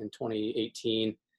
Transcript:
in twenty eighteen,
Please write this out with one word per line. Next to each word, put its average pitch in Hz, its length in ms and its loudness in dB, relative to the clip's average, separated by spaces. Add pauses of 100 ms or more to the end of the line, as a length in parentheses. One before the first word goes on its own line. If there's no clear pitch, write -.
in 107 100 -6
twenty 113 480 -2
eighteen, 110 580 0 (220)